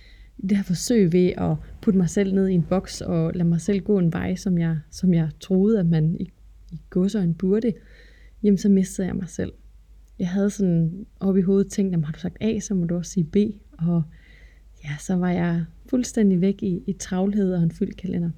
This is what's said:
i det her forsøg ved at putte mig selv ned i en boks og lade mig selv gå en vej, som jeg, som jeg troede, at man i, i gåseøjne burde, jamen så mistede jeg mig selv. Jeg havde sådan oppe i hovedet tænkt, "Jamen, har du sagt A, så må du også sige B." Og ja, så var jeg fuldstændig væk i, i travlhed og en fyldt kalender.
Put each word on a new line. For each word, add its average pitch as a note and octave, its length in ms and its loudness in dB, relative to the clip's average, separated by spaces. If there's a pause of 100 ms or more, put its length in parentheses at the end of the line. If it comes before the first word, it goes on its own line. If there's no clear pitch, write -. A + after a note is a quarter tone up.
(380)
i F#3+ 100 -6
det G3+ 100 2
her G3 60 0
forsøg F#3 500 2
ved F3+ 240 4
at E3 180 0 (260)
putte F#3+ 160 2
mig F3 120 2
selv G3 240 0
ned F#3+ 140 2
i F#3+ 60 0
en E3+ 100 4
boks - 380 -4
og E3 320 -2
lade E3+ 160 0
mig E3+ 120 0
selv G3+ 180 0
gå G#3 200 0
en E3 140 2
vej, F3+ 220 -4
som F3+ 220 -2
jeg, E3 220 0 (120)
som F#3 220 2
jeg D#3+ 160 2 (100)
troede, G3 400 2
at F3 60 0
man D#3+ 340 2
i, F#3 120 -10 (400)
i E3 180 -14
gåseøjne F#3 440 0
burde, G#3 400 0 (720)
jamen G3+ 140 6
så G#3 120 2
mistede F#3+ 380 2
jeg F#3 80 -4
mig F#3 140 -6
selv. - 220 -8 (680)
Jeg F#3 100 -2
havde G3 200 0
sådan F3 560 0 (140)
oppe F#3+ 200 2
i F#3 40 4
hovedet G3 280 2
tænkt, G3 200 0
"Jamen, E3 120 0
har D#3 100 -8
du - 60 -18
sagt E3+ 220 -8
A, A3 180 0
så - 140 -6
må F3 120 0
du E3+ 100 -2
også F3 160 -6
sige F3+ 120 0
B." D3+ 140 -2 (340)
Og E3 320 0 (800)
ja, D3 160 -8
så F#3 160 -4
var F3+ 160 0
jeg E3+ 340 0 (240)
fuldstændig G#3 520 2
væk G3 220 0
i, F#3 240 -2
i G3 60 -2
travlhed F#3+ 600 -2
og E3+ 100 2
en E3 80 2
fyldt - 260 -4
kalender. E3+ 400 -4